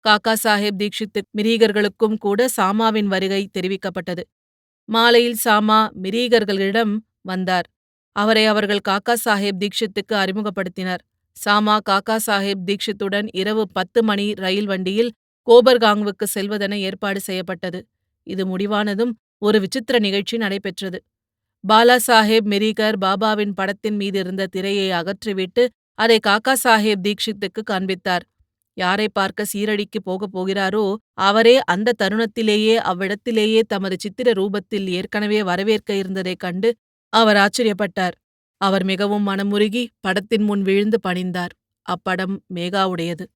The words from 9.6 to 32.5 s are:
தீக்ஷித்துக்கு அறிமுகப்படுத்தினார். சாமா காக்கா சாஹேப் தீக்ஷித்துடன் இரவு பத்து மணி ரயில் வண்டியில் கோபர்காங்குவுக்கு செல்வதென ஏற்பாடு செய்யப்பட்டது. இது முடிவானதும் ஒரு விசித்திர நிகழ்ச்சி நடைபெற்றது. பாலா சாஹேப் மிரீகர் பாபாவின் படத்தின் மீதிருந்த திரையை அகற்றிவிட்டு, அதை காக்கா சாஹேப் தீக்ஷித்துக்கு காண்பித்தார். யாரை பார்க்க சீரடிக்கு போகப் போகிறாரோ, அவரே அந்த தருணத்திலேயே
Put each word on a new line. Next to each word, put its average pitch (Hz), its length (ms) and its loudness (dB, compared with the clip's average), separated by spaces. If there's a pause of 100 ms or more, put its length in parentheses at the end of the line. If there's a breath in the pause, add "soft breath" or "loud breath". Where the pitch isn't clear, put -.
தீக்ஷித்துக்கு 202 440 -6
அறிமுகப்படுத்தினார். 190 880 -4 (500)
சாமா 214 300 4 (120)
காக்கா 202 260 0 (100)
சாஹேப் 202 400 -2
தீக்ஷித்துடன் 202 680 -4
இரவு 208 400 -2
பத்து 185 300 0
மணி 208 320 0
ரயில் 190 320 -2
வண்டியில் 196 460 -2 (380)
கோபர்காங்குவுக்கு 214 840 6
செல்வதென 202 400 -4
ஏற்பாடு 196 460 -4
செய்யப்பட்டது. 185 680 -8 (360)
இது 185 340 -6
முடிவானதும் 208 540 -2 (280)
ஒரு 214 220 4
விசித்திர 240 380 -2
நிகழ்ச்சி 202 380 -2
நடைபெற்றது. 196 680 -6 (640)
பாலா 233 280 6 (100)
சாஹேப் 220 380 4
மிரீகர் 214 560 0
பாபாவின் 208 500 0
படத்தின் 202 460 -4
மீதிருந்த 190 500 -4
திரையை 190 540 -2
அகற்றிவிட்டு, 190 680 -2 (280)
அதை 226 320 4
காக்கா 220 280 2 (100)
சாஹேப் 214 380 4
தீக்ஷித்துக்கு 202 640 -4
காண்பித்தார். 185 640 -4 (480)
யாரை 196 380 -2
பார்க்க 190 400 -2
சீரடிக்கு 208 520 -4
போகப் 190 340 -6
போகிறாரோ, 190 560 -2 (200)
அவரே 226 440 6
அந்த 214 340 0 (100)
தருணத்திலேயே 214 720 0